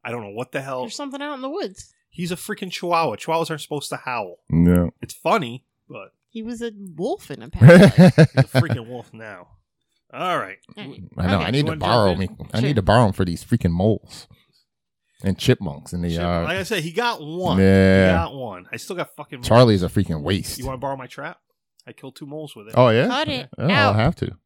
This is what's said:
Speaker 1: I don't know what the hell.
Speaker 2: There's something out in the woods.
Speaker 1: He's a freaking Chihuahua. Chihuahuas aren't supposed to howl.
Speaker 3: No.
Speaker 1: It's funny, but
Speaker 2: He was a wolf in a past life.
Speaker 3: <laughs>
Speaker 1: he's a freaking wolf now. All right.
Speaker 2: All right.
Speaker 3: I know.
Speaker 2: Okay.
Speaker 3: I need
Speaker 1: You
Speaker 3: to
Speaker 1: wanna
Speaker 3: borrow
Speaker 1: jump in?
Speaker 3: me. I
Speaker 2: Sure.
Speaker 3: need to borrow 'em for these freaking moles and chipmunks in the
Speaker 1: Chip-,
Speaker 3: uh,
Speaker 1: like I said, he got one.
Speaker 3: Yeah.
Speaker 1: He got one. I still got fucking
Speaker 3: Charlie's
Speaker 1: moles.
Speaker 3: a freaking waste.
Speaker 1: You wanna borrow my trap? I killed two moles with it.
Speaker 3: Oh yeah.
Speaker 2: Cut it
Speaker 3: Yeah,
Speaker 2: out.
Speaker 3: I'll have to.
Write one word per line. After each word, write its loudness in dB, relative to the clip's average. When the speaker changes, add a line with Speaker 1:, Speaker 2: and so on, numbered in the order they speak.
Speaker 1:
I -12
don't -10
know -14
what -12
the -6
hell. -8
Speaker 2:
There's -12
something -12
out -10
in -14
the -10
woods. -12
Speaker 1:
He's -10
a -8
freaking -10
Chihuahua. -2
Chihuahuas -4
aren't -8
supposed -10
to -8
howl. -8
Speaker 3:
No. 4
Speaker 1:
It's -16
funny, -4
but -18
Speaker 2:
He -14
was -12
a -10
wolf -10
in -14
a -18
past 10
life. 8
Speaker 3:
<laughs> -
Speaker 1:
he's 4
a 0
freaking -4
wolf -16
now. -18
All -4
right. -10
Speaker 2:
All -14
right. -16
Speaker 3:
I -2
know. 2
Speaker 2:
Okay. -2
Speaker 3:
I -4
need 0
Speaker 1:
You 2
Speaker 3:
to 0
Speaker 1:
wanna -8
Speaker 3:
borrow 2
Speaker 1:
jump -4
in? -20
Speaker 3:
me. -14
I -2
Speaker 2:
Sure. 0
Speaker 3:
need 0
to 2
borrow 4
'em 0
for -2
these -8
freaking 0
moles -2
and -2
chipmunks -2
in -6
the -4
Speaker 1:
Chip-, -4
Speaker 3:
uh, -2
Speaker 1:
like -4
I -6
said, -4
he -8
got -4
one. -2
Speaker 3:
Yeah. 6
Speaker 1:
He 4
got -2
one. -12
I -12
still -12
got -8
fucking -16
Speaker 3:
Charlie's 6
Speaker 1:
moles. -4
Speaker 3:
a 2
freaking -4
waste. -4
Speaker 1:
You -10
wanna -8
borrow -8
my -16
trap? -16
I -20
killed -20
two -16
moles -14
with -20
it. -12
Speaker 3:
Oh 6
yeah. 2
Speaker 2:
Cut -4
it -10
Speaker 3:
Yeah, -6
Speaker 2:
out. 0
Speaker 3:
I'll 2
have 0
to. -8